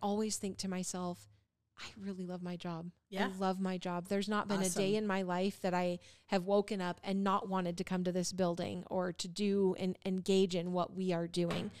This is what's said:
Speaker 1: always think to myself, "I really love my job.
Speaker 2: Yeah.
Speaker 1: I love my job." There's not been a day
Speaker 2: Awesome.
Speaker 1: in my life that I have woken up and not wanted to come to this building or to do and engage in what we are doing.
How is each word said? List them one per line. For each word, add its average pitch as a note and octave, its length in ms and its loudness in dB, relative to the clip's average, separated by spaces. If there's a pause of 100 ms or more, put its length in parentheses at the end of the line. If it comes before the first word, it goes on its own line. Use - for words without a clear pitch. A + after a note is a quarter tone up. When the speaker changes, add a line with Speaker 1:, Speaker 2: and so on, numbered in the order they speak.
Speaker 1:
always G#3 340 0
think F#3+ 220 -6
to F#3+ 100 -4
myself, F3+ 580 -4 (520)
"I - 60 -12 (140)
really F#3+ 280 -6
love F3+ 160 -6
my F3 140 -4
job. F3 340 -6 (180)
Speaker 2:
Yeah. G3 180 0
Speaker 1:
I F#3+ 120 -6
love F#3+ 200 2
my F#3 200 0
job." F3 300 -4
There's G3+ 200 0
not G#3 200 0
been G3 120 2
a F#3+ 80 2
day F#3+ 240 2
Speaker 2:
Awesome. - 40 4
Speaker 1:
in G#3+ 100 0
my F#3+ 160 2
life F#3 400 0
that F#3 120 2
I F3+ 240 2 (280)
have F#3+ 180 0
woken G3+ 380 2
up F3 200 -2
and G3 220 0
not G3 240 2
wanted F3+ 300 0
to F#3 60 -2
come F3+ 200 0
to F3+ 80 2
this F3+ 220 0
building F3 560 0
or F3+ 240 0
to - 120 -8
do G3 520 2
and F#3 260 -2
engage F#3+ 500 4
in F3+ 180 -2
what F3+ 220 0
we F#3 180 0
are E3+ 140 0
doing. E3+ 440 -2 (100)